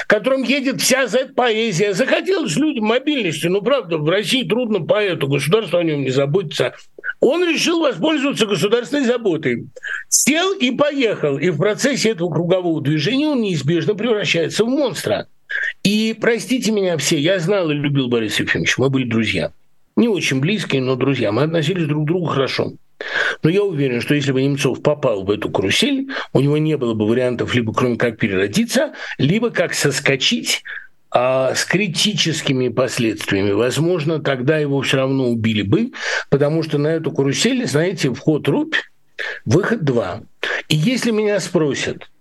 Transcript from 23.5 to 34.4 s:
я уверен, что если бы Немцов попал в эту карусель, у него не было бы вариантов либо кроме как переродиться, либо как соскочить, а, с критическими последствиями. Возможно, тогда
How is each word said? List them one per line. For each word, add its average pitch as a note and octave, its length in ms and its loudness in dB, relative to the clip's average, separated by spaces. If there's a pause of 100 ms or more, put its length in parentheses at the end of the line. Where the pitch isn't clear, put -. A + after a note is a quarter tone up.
я G3 120 2
уверен, C#3+ 380 0
что D3 140 0
если C#3 180 0
бы C3 100 2
Немцов C#3 400 0
попал B2+ 420 0
в G2 60 -2
эту - 200 0
карусель, C4+ 580 0 (240)
у B2 80 4
него C#3+ 180 2
не D#3 180 0
было A#2+ 180 0
бы G#2+ 120 0
вариантов A#2 480 0
либо A2+ 180 0
кроме B2 240 0
как A#2 220 -2
переродиться, A#2 720 0 (260)
либо A3 320 2
как E3+ 240 -2
соскочить, - 880 0 (480)
а, B2+ 440 2
с - 100 -2
критическими D3+ 1040 0
последствиями. A2 840 0
Возможно, D3 680 0
тогда C#3+ 380 0